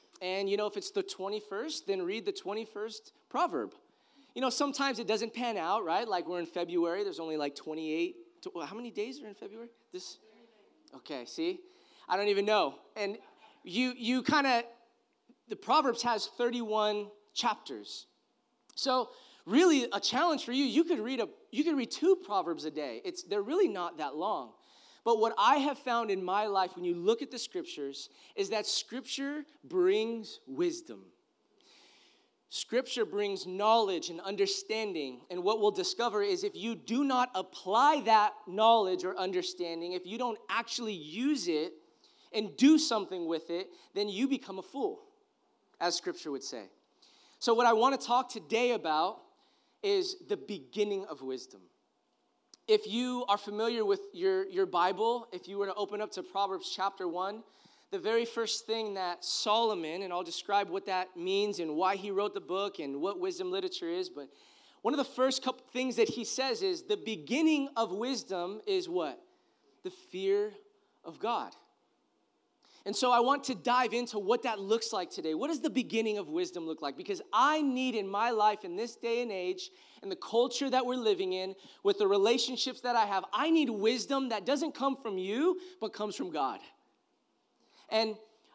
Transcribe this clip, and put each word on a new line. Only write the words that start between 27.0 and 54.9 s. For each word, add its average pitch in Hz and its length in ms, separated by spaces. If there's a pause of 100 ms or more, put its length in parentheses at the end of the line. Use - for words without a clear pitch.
at 285 80
the - 80
scriptures - 720 (280)
is 190 140
that 208 140
scripture 277 800 (220)
brings 196 800
wisdom. 135 540 (1500)
Scripture - 560
brings 202 420
knowledge 190 640
and 170 120
understanding, 196 960 (100)
and 175 140
what 214 160
we'll 208 120
discover 208 500
is 190 240
if 208 100
you 208 180
do 220 300
not 254 320
apply 226 680
that 214 280 (140)
knowledge 196 560
or 185 140
understanding, 175 760
if 180 140
you 196 120
don't 233 220 (100)
actually 220 440
use 190 560
it 160 240 (580)
and 214 240
do 302 220
something 190 480
with 160 240
it, 175 200 (240)
then 208 140
you 208 200
become 202 320
a - 20
fool, 233 400 (800)
as 170 140
Scripture 170 360
would 135 120
say. 113 220 (720)
So 233 160
what 247 100
I 233 80
wanna 254 240
talk 254 320
today 226 420
about 170 500 (600)
is 196 340 (140)
the 202 80
beginning 196 680
of 143 180
wisdom. 127 360 (1080)
If 214 200
you 247 400
are 202 100
familiar 220 460
with 202 160 (140)
your, 190 320
your 190 220
Bible, 190 640